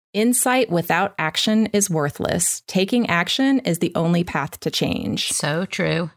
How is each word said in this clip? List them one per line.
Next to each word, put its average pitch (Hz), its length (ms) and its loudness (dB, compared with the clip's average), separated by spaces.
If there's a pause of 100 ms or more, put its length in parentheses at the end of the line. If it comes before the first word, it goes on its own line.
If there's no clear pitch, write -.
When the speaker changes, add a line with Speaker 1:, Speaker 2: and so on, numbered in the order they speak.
(120)
Speaker 1:
"Insight 247 600 2
without 170 480 0
action 214 480 2
is 208 200 0
worthless. - 800 -2
Taking 196 420 0
action 262 520 2
is 170 180 0
the - 160 0
only 170 300 2
path 156 380 -4
to - 100 -2
change." - 580 -2
Speaker 2:
So 156 380 -2
true. 160 500 -2